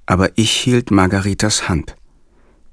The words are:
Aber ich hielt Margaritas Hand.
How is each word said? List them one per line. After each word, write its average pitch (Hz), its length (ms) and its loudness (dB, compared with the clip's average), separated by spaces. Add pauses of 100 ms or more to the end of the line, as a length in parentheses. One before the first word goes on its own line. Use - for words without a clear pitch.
Aber 90 320 0
ich 107 140 0
hielt 123 400 0
Margaritas 98 800 0
Hand. 80 260 -4 (760)